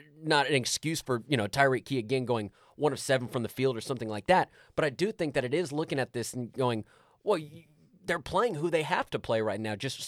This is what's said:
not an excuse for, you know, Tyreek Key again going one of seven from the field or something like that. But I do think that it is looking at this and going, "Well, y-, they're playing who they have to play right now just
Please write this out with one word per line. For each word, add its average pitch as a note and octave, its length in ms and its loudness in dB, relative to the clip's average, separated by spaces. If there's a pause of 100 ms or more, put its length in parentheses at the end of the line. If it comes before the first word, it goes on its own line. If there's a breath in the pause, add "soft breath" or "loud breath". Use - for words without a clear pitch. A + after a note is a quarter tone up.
(220)
not D3+ 260 4
an D3+ 60 2
excuse C#3+ 480 -2
for, A#2+ 260 -2
you D3 80 2
know, G#2 100 2
Tyreek C3 380 2
Key C3+ 140 -4
again B2 260 -2
going A2+ 260 -2 (260 soft breath)
one C#3+ 160 2
of - 60 -4
seven B2+ 300 0
from A#2+ 140 -2
the G#2+ 60 -4
field C3 280 0
or A2 60 -6
something A#2+ 260 -6
like G#2+ 180 -6
that. F3 240 4 (240 soft breath)
But D#3 120 2
I C#3+ 40 0
do F3+ 220 -2
think D3+ 220 -4
that C3 100 2
it B2 100 -2
is E3 180 0
looking D3+ 260 -2
at B2 160 -2
this A#2 200 -4
and B2 180 -6
going, A#2+ 320 0 (380 soft breath)
"Well, G3 160 2
y-, D#3+ 280 -12 (380)
they're F3 160 -2
playing G3+ 340 0
who D#3+ 160 -2
they D#3 140 2
have F3 260 0
to C3+ 80 -2
play A2+ 240 0
right G#2+ 180 -2
now G#2+ 160 -2
just C3 320 -8